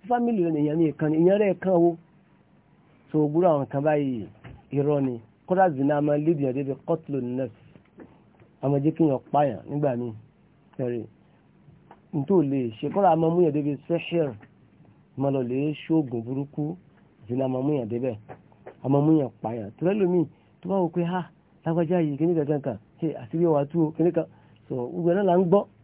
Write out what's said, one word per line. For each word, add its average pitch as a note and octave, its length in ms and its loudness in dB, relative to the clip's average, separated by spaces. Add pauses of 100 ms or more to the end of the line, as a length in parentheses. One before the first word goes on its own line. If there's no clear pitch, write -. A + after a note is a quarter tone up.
Family A#3 360 0
rẹ E3 60 0
ni D3+ 100 -2
èèyàn D3+ 180 0
mi D#3 140 2
kan D3+ 180 -2
ni. D#3 80 0
Èèyàn F#3 200 4
rẹ G3+ 220 2
kan F#3 180 0
wo? E3+ 180 4 (1160)
So, D3+ 160 2
gbúrò E3+ 260 2
àwọn C#3 120 0
kan C#3 160 -4
báyìí, C#3 440 0 (460)
irọ́ C#3+ 320 0
ni. A#2+ 160 -4 (260)
Kódà F#3 240 4
zina C#3+ 300 0
máa D3 160 2
lead D3+ 240 0
yàn C3 140 0
débi C#3 200 -4 (120)
qatlu D#3+ 340 -4
nafs. B2 320 -6 (1080)
A C#3 60 -2
máa C#3+ 120 2
jẹ́ D3 160 2
kí E3 120 4
yàn C3 100 0 (140)
pààyàn C#3 280 2 (100)
nígbà C#3+ 260 -2
míì. A#2+ 160 -6 (680)
Ẹ̀rí. A#2+ 260 -4 (1080)
N C#3+ 120 -2
tó F#3 180 4
lè C3+ 280 -2 (100)
ṣe, D3 100 -4
kódà F#3+ 220 2
a D#3+ 40 4
máa E3 140 2
mú F3 120 2
yàn D#3 100 4
débi C#3+ 240 -2 (100)
sihir. E3 440 -2 (840)
Máa C#3 140 0
lọ C3+ 120 0
lè C3+ 300 -2 (140)
ṣoògùn B2+ 380 0
burúkú. C#3+ 520 -6 (520)
Zina C3 200 -2
máa B2+ 140 -2
mú D3+ 160 0
yàn A2+ 100 -6
débẹ̀. A#2+ 280 -4 (680)
A B2+ 60 -4
máa C#3+ 120 6
mú D#3 200 4
yàn B2 100 -2 (120)
pààyàn. A2 360 -6
Torí E3+ 180 0
ẹlòmíì F3+ 280 2 (360)
tó F3 100 -12
bá G3 60 0
wò F3+ 120 0
pé, E3+ 160 -2
"Ha, F3 260 -6 (340)
lágbájá E3 360 0
yìí, D3 160 0
kí D#3 100 0
ni F3 80 2
kankan D3 260 0
kan? B2+ 160 -6 (240)
Ṣé D#3+ 160 -4
àṣírí D#3+ 300 -2
wa C#3+ 180 2
tú E3+ 220 -2
o? D3+ 60 -4
Kí D#3+ 100 -2
ni F3 100 4
kan?" E3 120 -2 (440)
So, C3+ 60 -6 (140)
gbogbo F3 220 -2
ẹ̀ E3+ 40 2
náà G3+ 100 0
là F3 120 4
ń F#3+ 120 4
gbọ́. G3 160 4 (200)